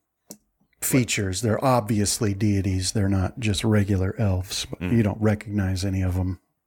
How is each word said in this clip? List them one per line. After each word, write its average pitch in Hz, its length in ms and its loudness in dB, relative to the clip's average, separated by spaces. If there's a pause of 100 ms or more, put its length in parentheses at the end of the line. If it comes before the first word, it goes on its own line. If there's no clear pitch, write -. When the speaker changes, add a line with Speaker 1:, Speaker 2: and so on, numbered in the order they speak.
(800)
Speaker 1:
features. 104 640 0
They're 110 220 0
obviously 107 720 0
deities. 98 580 0
They're 101 160 0
not 95 300 0
just 110 260 -2
regular 101 540 2
elves. 95 480 -2
But - 140 -12
Speaker 2:
Mm. 92 160 0
Speaker 1:
you 117 60 4
don't 101 180 -2
recognize 101 640 0
any 95 180 -2
of 90 120 0
them, 92 260 -2 (260)